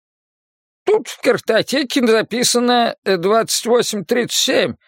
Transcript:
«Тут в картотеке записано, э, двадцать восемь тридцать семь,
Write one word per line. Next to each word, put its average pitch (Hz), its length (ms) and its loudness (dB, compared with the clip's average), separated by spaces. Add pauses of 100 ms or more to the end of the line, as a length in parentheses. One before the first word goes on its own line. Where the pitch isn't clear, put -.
(840)
«Тут 403 240 0
в - 120 -16
картотеке 240 880 0
записано, 240 960 0
э, 190 140 0
двадцать 208 480 0
восемь 214 400 0
тридцать - 320 -2
семь, 233 380 0 (120)